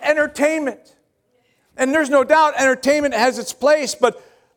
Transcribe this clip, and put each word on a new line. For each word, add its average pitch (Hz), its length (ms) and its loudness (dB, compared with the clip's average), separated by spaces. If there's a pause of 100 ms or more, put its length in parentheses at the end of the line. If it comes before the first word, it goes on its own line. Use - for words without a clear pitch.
entertainment. 294 920 -4 (800)
And 262 180 -2
there's 302 160 0
no 269 140 2
doubt 302 320 2
entertainment 269 580 0
has 226 240 0
its 220 140 -10
place, 294 420 0
but - 260 -2 (360)